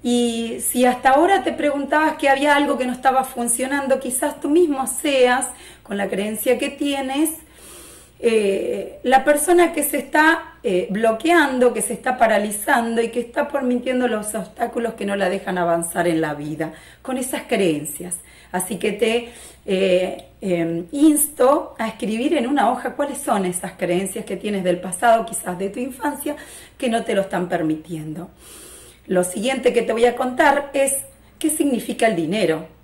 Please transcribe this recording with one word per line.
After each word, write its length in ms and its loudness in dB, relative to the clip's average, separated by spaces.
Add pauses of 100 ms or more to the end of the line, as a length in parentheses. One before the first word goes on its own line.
Y 580 -2
si 260 0
hasta 260 2
ahora 320 4
te 100 -2
preguntabas 640 0
que 120 2
había 260 4
algo 240 0
que 80 -2
no 60 -4
estaba 320 2
funcionando, 720 -2
quizás 420 -4
tú 80 -4
mismo 380 2
seas, 640 2 (340)
con 140 -6
la 120 -2
creencia 480 -2
que 120 -4
tienes, 600 -2 (880)
eh, 840 0
la 200 4
persona 480 4
que 120 -4
se 160 -2
está, 640 2
eh, 260 0
bloqueando, 840 2
que 80 -2
se 100 -4
está 240 -4
paralizando 880 2
y 60 -2
que 100 -4
está 300 -4
permitiendo 580 0
los 260 -4
obstáculos 640 -4
que 100 -8
no 100 -2
la 140 0
dejan 300 -4
avanzar 480 0
en 140 2
la 120 -2
vida, 400 -6 (300)
con 160 -6
esas 240 -6
creencias. 720 -2 (360)
Así 260 -4
que 140 -2
te, 380 -2 (360)
eh, 600 0 (140)
em, 520 -2
insto 880 4
a 80 -4
escribir 480 -2
en 100 0
una 240 2
hoja 240 -4
cuáles 240 -4
son 280 -2
esas 260 -6
creencias 540 -4
que 120 -6
tienes 260 -4
del 160 0
pasado, 460 2
quizás 320 -8
de 120 -4
tu 100 -10
infancia, 560 -6 (420)
que 100 -2
no 160 0
te 120 -2
lo 60 2
están 280 -4
permitiendo. 800 -4 (800)
Lo 160 2
siguiente 500 0
que 80 2
te 100 -2
voy 140 2
a 100 2
contar 600 2
es 220 0 (420)
qué 100 0
significa 560 0
el 100 2
dinero. 520 0 (160)